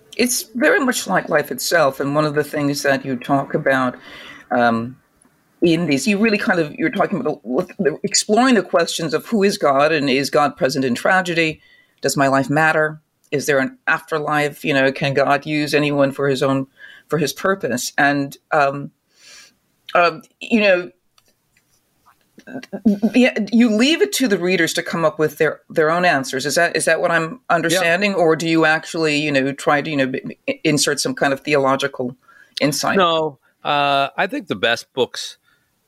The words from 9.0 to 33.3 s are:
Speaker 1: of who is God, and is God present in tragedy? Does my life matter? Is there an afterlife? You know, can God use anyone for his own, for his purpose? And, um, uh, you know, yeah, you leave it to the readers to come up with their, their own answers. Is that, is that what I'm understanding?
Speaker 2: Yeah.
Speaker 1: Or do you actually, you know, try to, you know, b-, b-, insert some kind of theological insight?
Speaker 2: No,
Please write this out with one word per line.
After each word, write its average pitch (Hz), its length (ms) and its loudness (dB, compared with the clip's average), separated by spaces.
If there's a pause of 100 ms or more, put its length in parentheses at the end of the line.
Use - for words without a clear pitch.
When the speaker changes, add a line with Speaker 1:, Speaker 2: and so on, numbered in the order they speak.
Speaker 1:
of 147 100 -4
who 214 160 0
is 202 160 2
God, 143 340 2
and 143 160 0
is 135 220 0
God 147 260 2
present 135 300 0
in 120 80 0
tragedy? 165 640 0 (420)
Does 139 140 0
my 139 120 2
life 135 220 2
matter? 156 520 2 (300)
Is 139 160 -2
there 143 100 2
an 131 200 -2 (100)
afterlife? 147 760 -2
You 151 120 0
know, 135 160 4
can 139 240 -2
God 143 320 2
use 151 260 -2
anyone 143 380 2
for 139 180 -2
his 135 140 0
own, 135 240 0 (400)
for 220 100 -2
his - 160 -2
purpose? 175 640 -4
And, 143 400 0 (140)
um, 143 400 0 (1040)
uh, 170 240 0 (200)
you 220 220 0
know, 185 300 2 (2250)
yeah, 247 240 2 (140)
you 240 180 4
leave 269 320 2
it 403 120 0
to 262 140 0
the 196 100 2
readers 175 360 0
to 170 80 -2
come 165 240 -4
up 156 140 0
with 151 180 0
their, 151 320 0
their 156 220 2
own 180 140 0
answers. 135 400 0
Is 139 100 -2
that, 170 200 2
is 151 100 0
that 165 160 2
what 170 100 0
I'm 160 380 -2
understanding? 170 640 2
Speaker 2:
Yeah. 196 60 -2
Speaker 1:
Or 160 180 4
do 165 120 -4
you 160 180 4
actually, 160 520 0
you 147 140 -2
know, 135 200 0
try 143 300 0
to, 151 80 -8
you 151 80 -4
know, 131 100 0
b-, 135 140 -6 (260)
b-, - 160 -6
insert 151 360 0
some 135 140 -4
kind 139 200 0
of 135 80 -6
theological 135 720 0 (460)
insight? - 360 0
Speaker 2:
No, 160 420 0 (240)